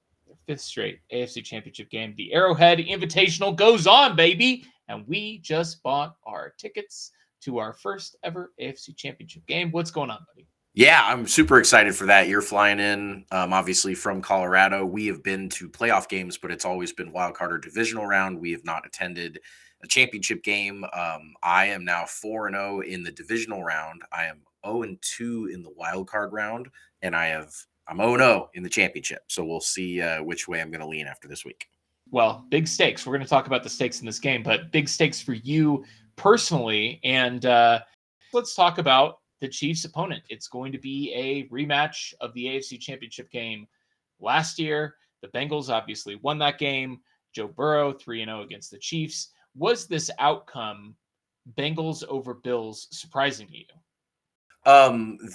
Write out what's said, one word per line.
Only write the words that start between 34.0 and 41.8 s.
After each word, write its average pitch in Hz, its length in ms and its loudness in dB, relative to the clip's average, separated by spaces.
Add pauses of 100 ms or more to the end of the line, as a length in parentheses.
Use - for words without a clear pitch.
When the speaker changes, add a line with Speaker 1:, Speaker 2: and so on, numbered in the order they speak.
Speaker 1:
this 107 140 -10
game, 127 240 -2
but - 260 0
big 151 180 0
stakes - 320 0
for 127 140 -6
you 143 500 2 (300)
personally. 123 880 2
And, 127 440 0
uh, 117 340 6 (520)
let's 240 220 -2
talk 175 240 4
about 139 380 4 (240)
the 135 60 -6
Chiefs' 160 380 -4
opponent. 165 440 -8
It's - 200 -14
going 131 240 -10
to 135 60 -10
be 135 340 -8
a 135 420 -4
rematch 147 680 -4